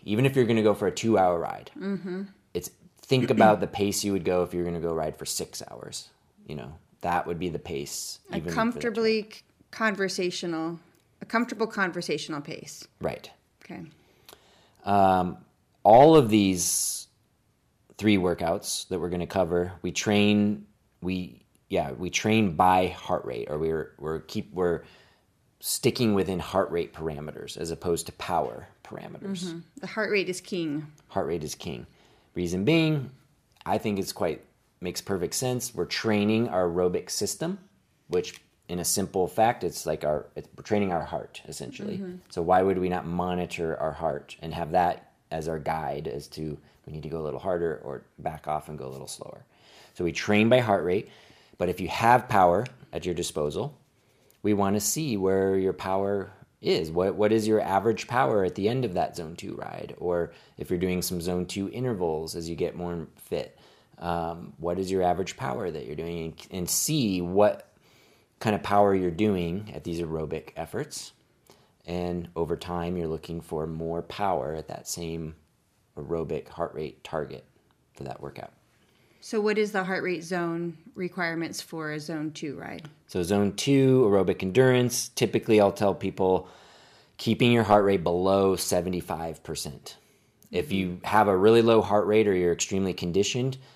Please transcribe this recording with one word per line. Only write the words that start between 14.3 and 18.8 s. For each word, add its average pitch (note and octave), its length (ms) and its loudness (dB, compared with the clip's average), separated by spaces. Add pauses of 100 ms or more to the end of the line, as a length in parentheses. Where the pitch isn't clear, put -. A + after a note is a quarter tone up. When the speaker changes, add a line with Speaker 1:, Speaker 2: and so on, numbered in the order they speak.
Speaker 1:
Um, F#2+ 540 4 (460)
all C3+ 320 12
of A#2+ 140 6
these F#2+ 800 2 (880)
three G#2 180 4
workouts F2 720 -2